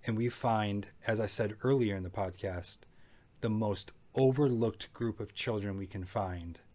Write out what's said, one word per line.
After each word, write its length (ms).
and 120
we 120
find, 600
as 140
I 60
said 360
earlier 320
in 80
the 80
podcast, 680
the 80
most 440
overlooked 760
group 280
of 160
children 420
we 80
can 180
find 540